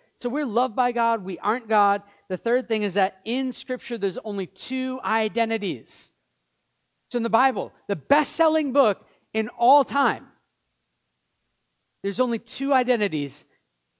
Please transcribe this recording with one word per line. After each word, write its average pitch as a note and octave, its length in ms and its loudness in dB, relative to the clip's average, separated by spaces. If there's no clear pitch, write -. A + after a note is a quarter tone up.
So B3 100 -6
we're C#4+ 160 -2
loved A#3 320 0
by B3 160 0
God. A#3 320 0
We F#3 140 -8
aren't A3+ 280 -2
God. G3+ 360 2
The F#3 80 -4
third A#3 320 -2
thing A3 140 0
is G3+ 100 -2
that F#3+ 320 0
in B3+ 300 -4
Scripture, - 420 -8
there's G3 220 -4
only G3+ 300 -6
two C4 540 -6
identities. G#3+ 1080 -4
So - 80 -8
in A#3 60 -2
the A3+ 80 -2
Bible, A3 420 2
the G3 100 -2
best-selling D4+ 800 0
book A#3+ 320 2
in A3 160 -2
all C4 340 4
time, A3 440 0
there's G3 180 -4
only A#3+ 180 0
two C#4 360 -4
identities G#3 720 -2